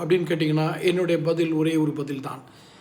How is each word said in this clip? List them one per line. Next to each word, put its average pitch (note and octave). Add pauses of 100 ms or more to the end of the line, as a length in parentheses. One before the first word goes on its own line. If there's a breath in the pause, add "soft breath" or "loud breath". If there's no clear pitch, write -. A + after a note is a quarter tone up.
அப்படின்னு E3+
கேட்டீங்கன்னா, D#3
என்னுடைய F3
பதில் E3
ஒரே D#3
ஒரு D#3
பதில் C#3
தான். C3 (420 soft breath)